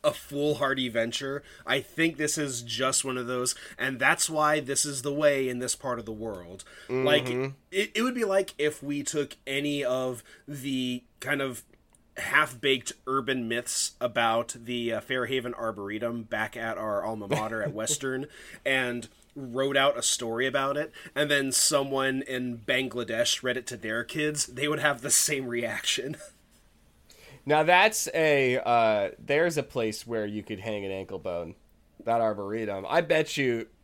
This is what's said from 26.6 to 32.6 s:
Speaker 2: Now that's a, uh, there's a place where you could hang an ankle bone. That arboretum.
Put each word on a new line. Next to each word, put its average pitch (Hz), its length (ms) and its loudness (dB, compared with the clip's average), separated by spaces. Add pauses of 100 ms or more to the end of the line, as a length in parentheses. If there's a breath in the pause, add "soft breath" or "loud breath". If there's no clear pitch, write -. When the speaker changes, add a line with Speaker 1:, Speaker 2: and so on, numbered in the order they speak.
Speaker 2:
Now 151 160 6
that's 185 520 6
a, 139 440 6
uh, 110 600 4
there's 151 380 2
a 147 60 0
place 110 440 -2
where 113 200 -2
you 104 160 -4
could 98 180 -6
hang 104 240 -4
an 98 60 -4
ankle 95 280 -6
bone. 85 360 -4 (500)
That 117 160 2
arboretum. 104 680 -2